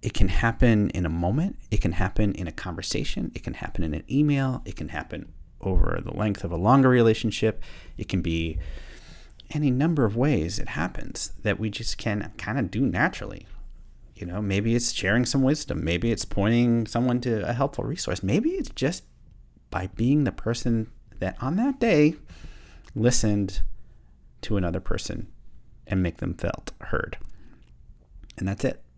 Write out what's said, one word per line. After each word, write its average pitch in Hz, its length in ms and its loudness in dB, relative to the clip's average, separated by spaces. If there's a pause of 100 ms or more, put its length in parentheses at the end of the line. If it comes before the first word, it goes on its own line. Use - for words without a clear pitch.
it - 120 -4
can - 140 8
happen 113 600 4
in 90 160 -2
a 78 40 0
moment. 95 480 0 (140)
It - 80 4
can 85 140 2
happen 101 400 2
in 92 120 -6
a 82 60 -6
conversation. - 800 -4
It - 100 -10
can - 100 -6
happen - 320 -2
in 156 80 -2
an 156 180 -6
email. 135 540 0
It - 100 -10
can 147 140 -10
happen - 420 -10 (300)
over 85 420 4
the 80 100 -8
length 104 300 -2
of 82 80 -4
a 85 60 -4
longer 127 320 6
relationship. 113 720 2 (320)
It - 140 -10
can 92 120 0
be 82 380 -2 (920)
any 147 200 0
number 147 320 2
of 107 140 2
ways 113 420 2
it - 80 2
happens - 640 -6 (120)
that 101 140 0
we 110 120 -4
just - 280 -4
can 104 400 -4
kinda 120 260 -4
do 107 180 -2
naturally. 101 680 -2 (680)
You - 120 -12
know, 90 160 -6
maybe 104 340 0
it's 120 160 0
sharing 117 340 2
some 135 160 0
wisdom. 131 420 0
Maybe 87 280 0
it's 101 140 -2
pointing 117 600 2
someone 123 360 0
to 113 260 -2
a 117 60 0
helpful 135 320 -2
resource. 113 360 -4
Maybe 190 300 2
it's 381 240 -6
just 160 300 -2 (680)
by 90 240 -4
being 139 300 2
the 95 80 -2
person 113 580 -2 (280)
that - 220 -4
on 143 140 -2
that 262 240 0
day 165 380 4 (760)
listened 107 680 4 (800)
to - 160 0
another 90 240 0
person - 460 -2 (600)
and 95 160 0
make 87 140 -2
them 87 160 -4
felt - 480 -6
heard. - 360 -2 (1200)
And 92 120 -4
that's 98 160 -4
it. - 180 -2 (140)